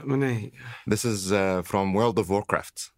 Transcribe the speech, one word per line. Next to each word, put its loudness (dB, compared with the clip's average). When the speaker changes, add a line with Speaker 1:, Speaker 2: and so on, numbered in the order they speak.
Speaker 1:
من 0
أي؟ -2
Speaker 2:
This 2
is, -2
uh, 2
from 2
World 2
of -8
Warcraft. -2